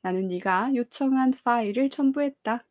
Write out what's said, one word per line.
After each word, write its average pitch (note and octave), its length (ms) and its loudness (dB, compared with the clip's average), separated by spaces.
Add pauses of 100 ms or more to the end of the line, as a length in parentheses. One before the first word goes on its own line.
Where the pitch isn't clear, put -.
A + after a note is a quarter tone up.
나는 F#3 260 -2
네가 F#3+ 480 0
요청한 C4 560 0
파일을 A#3+ 580 0
첨부했다. C4+ 800 -2